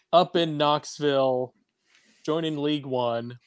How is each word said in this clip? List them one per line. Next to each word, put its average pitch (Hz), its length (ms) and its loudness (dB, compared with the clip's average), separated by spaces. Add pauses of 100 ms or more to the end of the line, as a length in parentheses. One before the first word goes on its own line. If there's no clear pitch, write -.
(120)
up 170 220 4
in 165 240 0
Knoxville, 139 960 0 (680)
joining 156 340 -2
League 147 280 -2
One, 120 600 -4